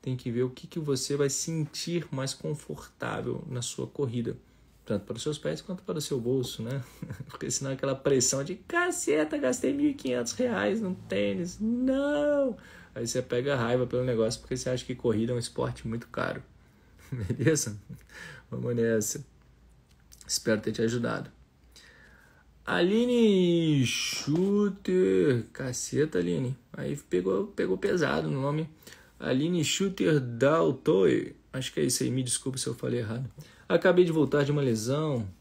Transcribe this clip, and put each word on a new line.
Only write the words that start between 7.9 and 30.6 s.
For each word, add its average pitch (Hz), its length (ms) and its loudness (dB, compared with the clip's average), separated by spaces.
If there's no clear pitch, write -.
pressão 135 480 2
de 180 140 -6
"caceta, 320 800 0
gastei 262 340 0
mil 285 180 2
e 277 40 -4
quinhentos 247 380 -2
reais 208 480 0
num 185 140 -2
tênis, 190 680 -2
não!" 269 960 2
Aí 117 120 -6
você 123 160 -2
pega 131 340 0
raiva 120 300 2
pelo 127 180 -2
negócio 113 360 0
porque - 160 -6
você 127 120 -6
acha 127 160 -2
que 131 100 -6
corrida 117 380 0
é - 20 -2
um 120 40 -2
esporte 123 480 -6
muito 117 220 -6
caro. - 340 -6
<laughs> - 280 -20
Beleza? 120 680 0
Vamos 123 260 -4
nessa. 113 480 0
Espero 107 340 0
ter 110 120 -6
te 117 100 -2
ajudado. 113 480 -2
Aline 180 1160 4
Shooter. 185 1700 2
Caceta, 139 680 -2
Aline. 135 380 0
Aí 143 240 -6
pegou, 185 520 0
pegou 185 280 0
pesado 160 540 0
no 139 100 -2
nome. 151 300 -2
Aline 156 420 0
Shooter 190 560 2
Daltoy. 123 1160 2